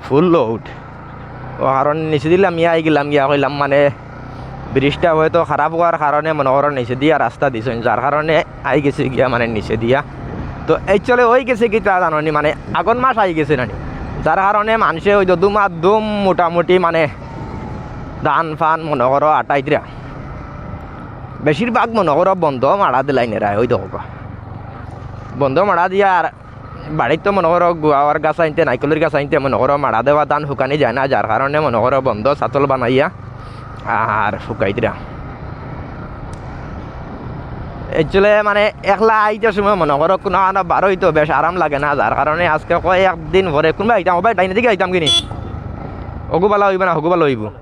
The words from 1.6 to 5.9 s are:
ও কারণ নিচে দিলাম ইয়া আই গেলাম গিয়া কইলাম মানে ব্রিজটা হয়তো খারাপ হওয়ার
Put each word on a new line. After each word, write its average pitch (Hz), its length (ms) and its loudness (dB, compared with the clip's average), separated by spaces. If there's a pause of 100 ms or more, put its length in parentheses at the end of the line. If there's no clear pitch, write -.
ও - 40 -2 (120)
কারণ 147 180 0 (180)
নিচে 143 200 0
দিলাম 185 280 4
ইয়া 170 140 4
আই 165 120 2
গেলাম 147 240 2
গিয়া 143 180 4
কইলাম 143 240 2 (100)
মানে 139 160 2 (920)
ব্রিজটা 139 440 2
হয়তো 160 220 2 (120)
খারাপ 147 260 0
হওয়ার 170 260 2